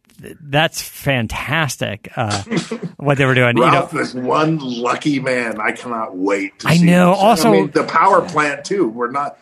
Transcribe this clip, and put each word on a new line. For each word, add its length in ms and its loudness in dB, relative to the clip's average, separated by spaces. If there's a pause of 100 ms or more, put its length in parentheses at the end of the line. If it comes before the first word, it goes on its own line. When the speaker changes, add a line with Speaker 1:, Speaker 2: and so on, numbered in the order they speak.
(420)
Speaker 1:
that's 400 -2
fantastic, 1300 -4
uh, 280 -2
Speaker 2:
<laughs> 540 -6
Speaker 1:
what 200 0
they 80 2
were 100 4
doing. 240 4
Speaker 2:
Ralph 320 2
Speaker 1:
You 80 -6
know, 40 -2
Speaker 2:
is 120 -8
one 440 0
lucky 600 -2
man. 400 -2
I 140 -2
cannot 440 -8
wait 420 -4
to 100 -4
Speaker 1:
I 80 4
Speaker 2:
see 80 6
Speaker 1:
know. 260 6
Speaker 2:
this. 80 2
Speaker 1:
Also, 300 4
Speaker 2:
I 20 6
mean, 200 4
the 120 0
power 380 4
plant 420 -2
too. 240 0
We're 240 -6
not, 300 -6